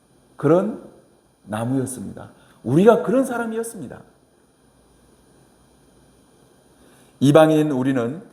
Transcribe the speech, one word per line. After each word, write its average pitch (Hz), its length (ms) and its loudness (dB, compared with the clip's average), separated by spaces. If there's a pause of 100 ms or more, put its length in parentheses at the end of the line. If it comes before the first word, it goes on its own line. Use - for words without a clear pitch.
(360)
그런 185 460 0 (600)
나무였습니다. 107 880 -8 (340)
우리가 190 380 4
그런 247 220 0
사람이었습니다. 226 760 -8 (3250)
이방인 151 500 4
우리는 131 520 -4 (100)